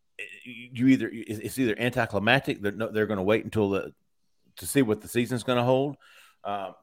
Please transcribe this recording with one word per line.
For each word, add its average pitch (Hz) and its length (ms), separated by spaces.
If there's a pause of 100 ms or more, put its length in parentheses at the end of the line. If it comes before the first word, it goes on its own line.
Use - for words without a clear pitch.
(440)
you 123 440
either, 113 260
it's, 110 260
it's 107 200
either 117 180
anticlimactic, 120 840
they're, 101 100
no, 101 200
they're 107 160
gonna 95 160
wait 104 200
until 107 260
the, 95 240 (640)
to - 80
see 139 160
what 107 200
the 98 60
season's 117 360
gonna 123 200
hold. 135 320 (480)
Uh, 98 280 (120)